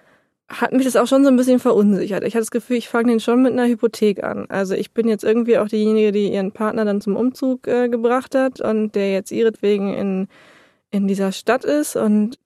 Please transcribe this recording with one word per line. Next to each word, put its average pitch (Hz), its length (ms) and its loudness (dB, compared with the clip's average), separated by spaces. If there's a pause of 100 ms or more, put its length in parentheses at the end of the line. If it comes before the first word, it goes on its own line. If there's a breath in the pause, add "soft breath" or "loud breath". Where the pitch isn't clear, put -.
(500 soft breath)
hat - 240 -4
mich 262 100 4
das 254 140 0
auch 240 100 4
schon 269 160 4
so 277 60 6
ein 254 80 6
bisschen 254 220 4
verunsichert. 202 640 2
Ich 202 100 -2
hatte 226 80 0
das 220 100 -6
Gefühl, 240 260 -4
ich - 120 -6
fang 233 180 0
den 226 140 2
schon 240 200 2
mit 254 120 2
einer 247 140 0
Hypothek 214 560 0
an. - 260 -6
Also 190 240 -4
ich - 180 -4
bin 226 160 -2
jetzt 214 160 -2
irgendwie 226 340 2
auch 214 120 0
diejenige, 214 420 2
die 202 220 0
ihren 190 180 -2
Partner 220 320 -4
dann 208 160 -2
zum 202 160 -4
Umzug, 254 520 -4
äh, 247 200 0
gebracht 240 480 -2
hat 262 240 -2
und 214 360 -2
der 196 180 -2
jetzt 190 180 -4
ihretwegen 208 600 0
in, 196 340 -4 (640 soft breath)
in 196 180 -2
dieser 190 240 0
Stadt - 320 -2
ist. 294 320 -2
Und 214 500 0